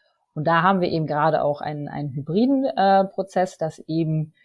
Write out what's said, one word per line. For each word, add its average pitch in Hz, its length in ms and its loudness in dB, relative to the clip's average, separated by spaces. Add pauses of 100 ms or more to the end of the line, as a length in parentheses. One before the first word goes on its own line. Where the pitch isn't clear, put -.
(340)
Und 151 140 -6
da 165 140 4
haben 190 180 4
wir 175 80 0
eben 160 200 -2
gerade 151 360 2
auch 147 160 -2
einen, 147 300 -8
einen 143 240 -8
hybriden, 226 500 0
äh, 196 400 2
Prozess, 185 540 -4
dass 160 220 -6
eben 156 540 -2 (120)